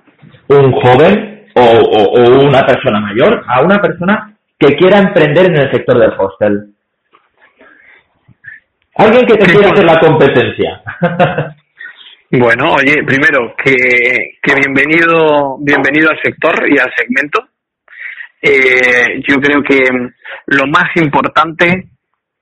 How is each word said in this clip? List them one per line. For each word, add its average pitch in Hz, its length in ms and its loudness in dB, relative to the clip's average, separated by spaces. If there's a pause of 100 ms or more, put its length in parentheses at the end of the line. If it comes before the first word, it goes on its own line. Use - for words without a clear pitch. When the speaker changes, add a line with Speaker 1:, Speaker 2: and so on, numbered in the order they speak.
(480)
Speaker 1:
un 135 320 4
joven 160 760 2
o, 123 60 2
o, 110 600 2
o 127 260 4
una 135 180 2
persona 120 360 -2
mayor, 123 460 -2
a 123 160 -2
una 196 200 0
persona 185 520 -4 (240)
que 139 180 2
quiera 185 220 4
emprender 170 480 2
en 170 100 0
el 139 160 -2
sector 123 260 0
del 107 200 2
hostel? 104 560 -4 (2250)
Alguien 226 320 2
que 220 80 4
te 208 120 2
Speaker 2:
Sí, 175 60 2
Speaker 1:
quiera 202 160 4
Speaker 2:
pues 170 120 2
Speaker 1:
hacer 175 40 2
la 160 160 2
competencia. 127 800 0 (180)
<laughs> 170 560 -4 (760)
Speaker 2:
Bueno, 127 440 0
oye, 143 300 0
primero, 139 520 -2
que, 135 180 -2 (680)
que 143 120 0
bienvenido, 147 1040 0
bienvenido 143 500 0
al 147 120 -4
sector 156 460 -4
y 143 100 2
al 127 160 -2
segmento. 139 540 -6 (920)
Eh, 127 840 0
yo 139 140 0
creo 143 220 0
que 139 180 0 (640)
lo 139 220 -2
más 165 300 -2
importante 165 880 -2 (560)